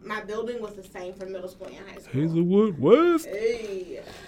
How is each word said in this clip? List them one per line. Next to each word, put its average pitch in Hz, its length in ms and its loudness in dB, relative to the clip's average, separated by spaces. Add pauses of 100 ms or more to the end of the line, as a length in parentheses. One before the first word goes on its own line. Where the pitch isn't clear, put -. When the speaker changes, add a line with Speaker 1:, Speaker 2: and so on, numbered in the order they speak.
Speaker 1:
my 208 180 -6
building 226 400 -6
was 208 120 -10
the 190 100 -16
same 185 300 -12
for 190 120 -12
middle 185 220 -10
school 185 200 -14
and 131 100 -14 (120)
high - 120 -18
school. - 100 -18 (100)
Speaker 2:
Hazelwood 175 560 4
West? 302 480 6
Speaker 1:
Hey. 202 760 -4 (260)